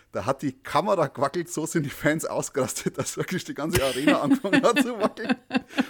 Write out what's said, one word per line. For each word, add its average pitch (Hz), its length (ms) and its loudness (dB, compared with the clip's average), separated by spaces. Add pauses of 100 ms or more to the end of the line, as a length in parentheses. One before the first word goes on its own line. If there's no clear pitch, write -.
(120)
Da 101 160 -4
hat 139 160 -2
die 139 80 -2
Kamera 170 560 0
gewackelt, 165 420 -2
so 156 160 -4
sind 156 220 -2
die - 20 -6
Fans 151 340 0
ausgerastet, - 760 -2
dass - 180 -6
wirklich 165 280 -4
die 147 100 -10
ganze 147 280 0
Arena 135 360 2
<laughs> - 20 0
angefangen 277 400 4
hat 247 220 6
zu 233 160 -2
wackeln. 220 360 -2 (540)